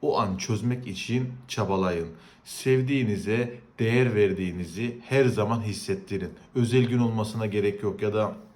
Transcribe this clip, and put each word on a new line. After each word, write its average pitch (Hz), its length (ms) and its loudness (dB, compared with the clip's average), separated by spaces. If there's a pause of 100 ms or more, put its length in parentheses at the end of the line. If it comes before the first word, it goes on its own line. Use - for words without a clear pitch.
o 143 180 0
an 95 180 -2
çözmek 120 500 -2
için 127 460 -4 (140)
çabalayın. 95 600 0 (380)
Sevdiğinize 120 1120 0 (200)
değer 120 360 4
verdiğinizi 95 840 0 (120)
her 135 160 4
zaman 113 360 0
hissettirin. 95 680 -4 (260)
Özel 123 280 4
gün 120 160 2
olmasına 110 460 0
gerek 101 380 0
yok 98 180 -2
ya 104 120 0
da 104 220 0 (200)